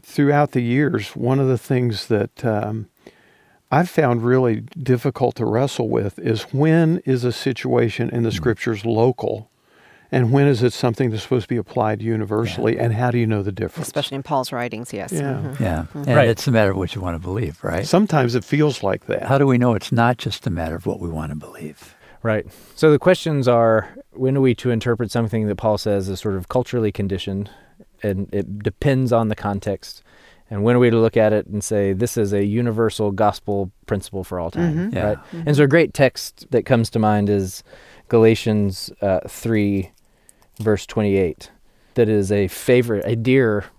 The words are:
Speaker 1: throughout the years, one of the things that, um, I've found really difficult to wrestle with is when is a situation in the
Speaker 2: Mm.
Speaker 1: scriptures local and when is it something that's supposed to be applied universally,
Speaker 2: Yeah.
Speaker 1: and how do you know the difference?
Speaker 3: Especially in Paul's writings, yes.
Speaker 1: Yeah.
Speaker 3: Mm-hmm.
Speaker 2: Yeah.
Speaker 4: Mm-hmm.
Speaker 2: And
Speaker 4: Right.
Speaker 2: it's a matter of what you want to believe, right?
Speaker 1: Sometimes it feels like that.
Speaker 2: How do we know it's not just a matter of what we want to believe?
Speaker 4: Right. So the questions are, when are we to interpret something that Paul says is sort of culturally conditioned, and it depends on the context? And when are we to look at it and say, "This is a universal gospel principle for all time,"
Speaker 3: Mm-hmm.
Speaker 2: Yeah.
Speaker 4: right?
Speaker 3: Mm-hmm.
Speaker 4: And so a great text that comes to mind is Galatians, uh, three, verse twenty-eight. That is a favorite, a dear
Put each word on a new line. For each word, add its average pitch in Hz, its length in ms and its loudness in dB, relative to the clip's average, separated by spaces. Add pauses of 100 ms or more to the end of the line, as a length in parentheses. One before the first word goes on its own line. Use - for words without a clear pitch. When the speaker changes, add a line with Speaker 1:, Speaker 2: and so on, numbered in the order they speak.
Speaker 1:
throughout 143 500 0
the 131 100 0
years, 120 520 0
one 131 240 0
of 135 80 2
the 131 120 2
things 123 480 -2
that, 107 360 -2
um, 110 440 -2 (840)
I've 170 200 2
found 123 320 2
really 120 380 2 (200)
difficult 123 540 0
to 120 100 -4
wrestle 117 440 0
with 113 280 -2
is 113 340 -2
when 160 540 4
is 127 180 0
a 127 80 0
situation 120 800 -2
in 120 140 -2
the 113 60 0
Speaker 2:
Mm. 101 40 -2
Speaker 1:
scriptures 107 520 -2
local 113 680 0 (600)
and 123 200 2
when 139 140 4
is 131 160 2
it 123 120 2
something 123 360 -2
that's 110 140 -4
supposed 123 220 -2
to - 40 -20
be 120 80 -2
applied 107 420 -2
universally, 110 760 -2
Speaker 2:
Yeah. - 80 -2
Speaker 1:
and 117 100 0
how 123 160 0
do 123 80 0
you 120 80 2
know 107 160 0
the 98 100 -4
difference? 98 360 -8
Speaker 3:
Especially - 260 -6
in 139 80 -8
Paul's 131 300 -4
writings, 120 420 -8
yes. 98 180 -10
Speaker 1:
Yeah. 165 100 -4 (200)
Speaker 3:
Mm-hmm. - 220 -6
Speaker 2:
Yeah. 87 140 -2 (120)
Speaker 4:
Mm-hmm. - 80 -14 (100)
Speaker 2:
And 127 80 2
Speaker 4:
Right. 135 140 6
Speaker 2:
it's - 180 -2
a 139 40 2
matter 110 180 4
of 95 80 -2
what 92 160 -4
you 98 80 -8
want 87 140 -4
to 82 40 -8
believe, 90 440 -6
right? 90 240 -2
Speaker 1:
Sometimes 151 480 2
it 120 80 0
feels 147 400 0
like 95 240 -4
that. - 160 -4
Speaker 2:
How 135 160 2
do 143 80 4
we 127 100 4
know 123 160 2
it's - 180 -4
not 120 280 2
just - 260 -8
a 107 60 -2
matter 82 240 -4
of 85 100 -14
what 98 140 -4
we 90 100 -8
want 78 220 -8
to 76 40 -10
believe? - 600 -16 (260)
Speaker 4:
Right. 110 240 -2 (300)
So 156 160 6
the 147 80 4
questions 156 480 2
are, 113 420 4 (220)
when 131 260 0
are 139 40 2
we 131 120 4
to - 160 -2
interpret 117 400 0
something 110 380 0
that 101 80 -2
Paul 107 240 0
says 101 300 -2
is 95 100 -6
sort 101 160 -4
of 92 120 -8
culturally 120 440 -2
conditioned, 98 580 -6 (540)
and 98 280 -4
it 101 300 -6
depends 131 500 0
on 113 180 2
the 107 60 -2
context? - 680 -6 (440)
And 101 160 -4
when 120 120 4
are 123 40 4
we 123 120 6
to 117 80 4
look 113 180 4
at 107 160 4
it 107 140 0
and 101 160 -6
say, 101 300 0
"This 98 240 -2
is 104 160 0
a 101 120 0
universal 110 640 0
gospel 98 600 -2 (160)
principle 95 360 -6
for 90 160 -8
all 85 120 -6
time," 165 260 -2
Speaker 3:
Mm-hmm. 196 180 -4
Speaker 2:
Yeah. 92 120 -2
Speaker 4:
right? 104 100 -2
Speaker 3:
Mm-hmm. 165 300 -10
Speaker 4:
And 151 100 2
so 147 60 6
a 143 40 6
great 151 280 2
text - 560 -2
that 117 160 2
comes 117 240 2
to 117 80 -2
mind 104 300 2
is 98 340 -2 (460)
Galatians, 107 800 2 (100)
uh, 95 260 0
three, 101 600 -2 (720)
verse 107 260 0
twenty-eight. 98 640 0 (460)
That 117 120 4
is 104 240 0
a 101 180 2
favorite, 117 560 0
a 113 100 -2
dear 117 500 2 (140)